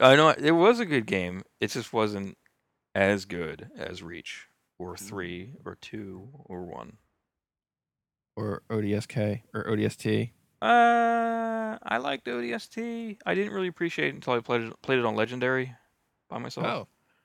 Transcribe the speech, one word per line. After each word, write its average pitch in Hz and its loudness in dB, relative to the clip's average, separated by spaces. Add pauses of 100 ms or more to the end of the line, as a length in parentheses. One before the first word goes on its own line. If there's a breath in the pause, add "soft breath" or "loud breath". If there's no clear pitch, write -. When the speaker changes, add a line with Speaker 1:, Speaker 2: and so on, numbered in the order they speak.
Speaker 1:
I 131 10
know 156 8
it 147 2
was 196 6
a 220 0
good 139 0
game. 92 -4 (180)
It 107 0
just 117 -8
wasn't 104 -2 (560)
as 98 2
good 85 -8
as 90 -10
Reach - -14 (300)
or 90 -12
Speaker 2:
Mm. 90 -16
Speaker 1:
three 98 -10 (100)
or 92 -12
two 101 -14 (160)
or - -10
one. 85 -14 (1400)
Speaker 2:
Or 104 -4
O 110 0
D 101 0
S 104 -2
K 104 -2 (100)
or 107 -4
O 110 2
D 107 2
S 107 0
T. 110 0 (280)
Speaker 1:
Uh, 233 2
I - -2
liked - -4
O 240 -4
D 240 -4
S 226 -8
T. 226 -8
I 180 2
didn't 208 0
really 190 -2
appreciate 165 -2
it 139 -6
until 135 -2
I 120 4
played 120 2
it, 113 -10
played 131 2
it 120 2
on 107 2
Legendary 127 0 (560)
by - -6
myself. 123 -6
Speaker 2:
Oh, 208 -4 (380)